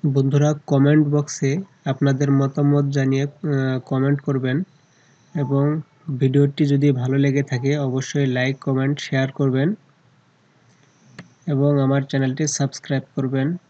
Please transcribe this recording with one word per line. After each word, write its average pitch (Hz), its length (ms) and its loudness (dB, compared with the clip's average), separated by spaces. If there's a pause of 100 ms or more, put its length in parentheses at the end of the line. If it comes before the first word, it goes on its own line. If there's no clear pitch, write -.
বন্ধুরা, 143 480 2 (120)
কমেন্ট 143 420 4
বক্সে 147 540 -2 (220)
আপনাদের 139 480 0
মতামত 143 520 2
জানিয়ে, 135 400 0
আহ, 139 540 -4
কমেন্ট 139 420 -2
করবেন 135 420 -2 (720)
এবং 143 460 0 (380)
ভিডিওটি 143 480 2
যদি 143 260 2
ভালো 127 260 -2
লেগে 139 240 2
থাকে 139 360 -2
অবশ্যই 131 480 -2
লাইক, 127 320 -2
কমেন্ট, 139 420 -2
শেয়ার 135 320 -2
করবেন 139 420 0 (1700)
এবং 143 360 2
আমার 135 200 2
চ্যানেলটি 135 440 -2
সাবস্ক্রাইব 139 560 -4 (140)
করবেন। 135 400 -2 (140)